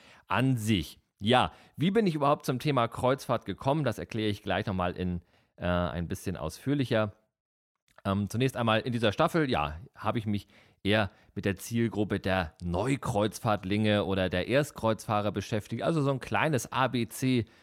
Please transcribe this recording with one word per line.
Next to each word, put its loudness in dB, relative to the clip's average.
an 2
sich. -2
Ja, 2
wie 2
bin 2
ich 2
überhaupt 2
zum -2
Thema 0
Kreuzfahrt 0
gekommen? -2
Das -2
erkläre -2
ich -4
gleich 0
nochmal 0
in, -2
äh, -8
ein 0
bisschen -6
ausführlicher. -2
Ähm, 0
zunächst 0
einmal 2
in -4
dieser 2
Staffel, 2
ja, -2
habe -2
ich -4
mich -2
eher 2
mit -6
der 2
Zielgruppe 0
der 0
Neukreuzfahrtlinge 0
oder 0
der -2
Erstkreuzfahrer 0
beschäftigt. -4
Also 2
so 2
ein -4
kleines 0
A 2
B 0
C 0